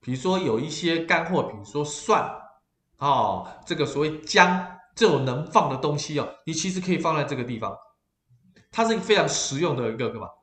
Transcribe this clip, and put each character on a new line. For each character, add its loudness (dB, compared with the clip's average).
比 -6
如 -6
说 0
有 0
一 -6
些 -2
干 0
货， 0
比 -8
如 -14
说 -6
蒜， 0
哦， 0
这 -4
个 0
所 -2
谓 -2
姜， 2
这 4
种 4
能 -4
放 6
的 -4
东 0
西 -4
哦， -6
你 -6
其 -4
实 -4
可 -2
以 2
放 2
在 2
这 -2
个 -4
地 -6
方， -6
它 2
是 4
一 2
个 -2
非 4
常 4
实 -2
用 2
的 -2
一 -6
个， -2
干 -10
嘛？ -12